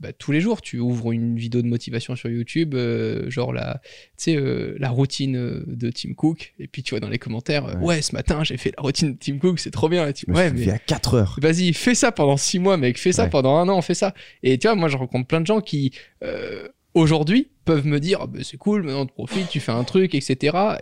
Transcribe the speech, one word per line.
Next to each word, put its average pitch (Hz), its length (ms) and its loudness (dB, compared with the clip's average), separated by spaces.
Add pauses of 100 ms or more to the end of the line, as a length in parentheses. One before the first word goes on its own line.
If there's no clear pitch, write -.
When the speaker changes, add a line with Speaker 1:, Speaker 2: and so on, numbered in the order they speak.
Speaker 1:
bah, - 120 -12
tous - 180 -8
les 151 100 2
jours. 220 220 0
Tu - 160 -8
ouvres 117 320 -2
une 117 260 0
vidéo 117 240 -2
de 120 60 0
motivation 117 480 -4
sur 120 160 -8
YouTube, 131 460 -2
euh, 117 540 -2
genre 127 220 -4
la, 127 320 -6
tu - 60 -20 (260)
sais, 165 200 0
euh, 127 420 -2
la 139 120 -2
routine, 135 460 0
euh, 139 300 -4
de 120 240 -4
Tim - 240 -8
Cook, - 460 -2
et 135 80 -14
puis - 160 -12
tu - 60 -6
vois 110 100 -4
dans 104 80 -6
les 110 100 -4
commentaires, 123 480 -4
euh, - 120 -8
Speaker 2:
Ouais. « - 60 -2 (120)
Speaker 1:
Ouais, 151 60 -2
ce - 120 -4
matin, 156 300 -2
j'ai - 120 -4
fait - 200 -2
la - 60 -10
routine 139 320 0
de - 40 -12
Tim 143 200 -4
Cook, 175 200 2
c'est - 140 -8
trop 156 160 0
bien. » 170 200 2
Et 143 40 -4
tu, - 160 -12
Speaker 2:
Je - 40 0
me « - 60 4
Speaker 1:
Ouais, 185 100 6
Speaker 2:
suis 139 60 0
Speaker 1:
mais 120 60 -2
Speaker 2:
levé 107 120 2
à 110 60 -2
quatre - 360 -2
heures. 107 280 2
Speaker 1:
vas-y, 165 300 4
fais - 240 2
ça 240 160 4
pendant 139 240 4
six 175 240 0
mois, 190 160 4
mec, 123 200 2
fais - 160 2
ça - 120 2
Speaker 2:
Ouais. - 60 2
Speaker 1:
pendant 139 260 4
un 180 120 4
an, 190 140 4
fais 180 120 -2
ça. » 190 200 0 (300)
Et 131 140 6
tu 208 100 2
vois, 226 80 4
moi, 165 120 2
je 139 80 0
rencontre 127 300 -2
plein 165 140 2
de 165 60 0
gens 214 140 2
qui, 143 300 0 (320)
euh, - 460 -8 (260)
aujourd'hui, 160 540 4 (160)
peuvent 151 220 4
me 147 140 2
dire, « 190 220 0
Ah, - 60 -6
bah, 127 140 -10
c'est - 140 -12
cool, 202 280 0
maintenant, 139 180 -4
on 135 40 -2
te - 60 -16
profite, 190 360 -6
tu 147 120 -4
fais 123 120 -2
un 120 120 0
truc, 190 300 2
et 139 60 0
cetera. » 165 600 0